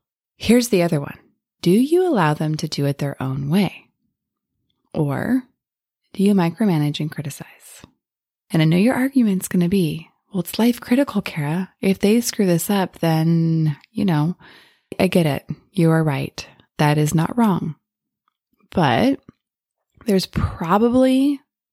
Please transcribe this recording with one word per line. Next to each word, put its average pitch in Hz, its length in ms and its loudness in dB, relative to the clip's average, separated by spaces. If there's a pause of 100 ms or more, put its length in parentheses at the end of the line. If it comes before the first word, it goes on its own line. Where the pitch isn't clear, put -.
(380)
Here's 240 320 2
the 180 120 2
other 165 180 0
one. 143 180 -10 (440)
Do 170 100 2
you 302 360 2
allow 180 260 2
them 156 220 -4
to 156 120 -6
do 143 180 -4
it 139 120 -2
their 139 240 -8
own 139 280 -6
way? 185 400 -2 (1040)
Or 160 500 -2 (680)
do 190 100 -2
you 202 100 4
micromanage 170 680 0
and 156 120 -6
criticize? - 720 -14 (680)
And 160 120 0
I 160 40 4
know 165 120 4
your 233 180 2
argument's 247 520 0
gonna 175 220 0
be, 165 400 -2 (220)
"Well, 185 100 -2
it's - 180 -8
life 233 200 2
critical, 247 420 -2
Kara. 160 600 -6
If 196 180 0
they 220 220 4
screw - 240 -2
this 175 240 0
up, 196 300 -2
then, 160 800 2 (140)
you 208 140 -2
know," 160 320 0 (600)
I 190 80 2
get 175 180 2
it. - 240 -4 (220)
You 165 180 2
are 160 140 2
right. 139 440 -6 (300)
That 147 200 2
is 151 180 0
not 160 220 -2
wrong. 180 380 0 (960)
But 160 500 0 (840)
there's 190 220 0
probably, 262 1120 0 (340)